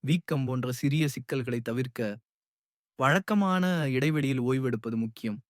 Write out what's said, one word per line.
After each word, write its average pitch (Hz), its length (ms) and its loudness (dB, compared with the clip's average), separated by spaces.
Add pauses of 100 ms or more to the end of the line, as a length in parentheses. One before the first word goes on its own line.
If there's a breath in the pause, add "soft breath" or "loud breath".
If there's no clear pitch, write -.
வீக்கம் 143 400 0
போன்ற 127 280 -2
சிறிய 147 360 0
சிக்கல்களை 123 520 -4
தவிர்க்க, 123 400 -4 (1000)
வழக்கமான 185 640 2 (240)
இடைவெளியில் 135 540 2
ஓய்வெடுப்பது 120 540 0
முக்கியம். 113 420 -4 (120)